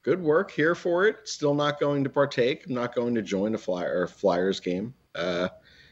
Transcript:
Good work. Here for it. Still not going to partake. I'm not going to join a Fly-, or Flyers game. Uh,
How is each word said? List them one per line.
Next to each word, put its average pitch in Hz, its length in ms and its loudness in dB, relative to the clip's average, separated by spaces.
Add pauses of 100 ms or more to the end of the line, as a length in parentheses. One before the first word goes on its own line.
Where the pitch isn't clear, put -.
Good 175 180 0
work. 160 300 2
Here 160 240 2
for 175 320 0
it. - 220 -2
Still 143 260 0
not 147 240 0
going 143 260 0
to 131 60 -2
partake. 139 560 0
I'm 127 80 -6
not 120 200 -4
going 120 200 0
to 113 80 0
join 98 320 -2
a 104 40 -4
Fly-, 87 260 -4
or 85 240 0
Flyers 92 500 0
game. 95 360 -4 (200)
Uh, 87 340 -2 (440)